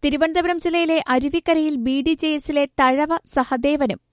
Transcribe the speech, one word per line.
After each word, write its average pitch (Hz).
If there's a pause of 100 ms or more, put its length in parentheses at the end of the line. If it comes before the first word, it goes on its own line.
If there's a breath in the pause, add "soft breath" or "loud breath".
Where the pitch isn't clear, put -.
തിരുവനന്തപുരം 320
ജില്ലയിലെ 330 (100)
അരുവിക്കരയിൽ 302
ബി 254
ഡി 320
ജെ 311
എസിലെ 294 (100)
തഴവ 277 (140)
സഹദേവനും 262 (120)